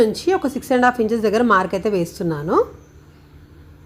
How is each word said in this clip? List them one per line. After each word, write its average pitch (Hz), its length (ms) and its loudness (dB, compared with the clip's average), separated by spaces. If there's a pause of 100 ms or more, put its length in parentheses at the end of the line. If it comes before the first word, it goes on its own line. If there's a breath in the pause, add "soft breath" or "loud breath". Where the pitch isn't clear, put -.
నుంచి - 240 0 (120)
ఒక 294 160 -2
సిక్స్ - 220 -10
అండ్ 247 120 4
హాఫ్ 247 160 0
ఇంచెస్ 220 220 0
దగ్గర 214 160 2 (100)
మార్క్ 185 260 2
అయితే 214 180 -2
వేస్తున్నాను. 170 600 -4 (1300)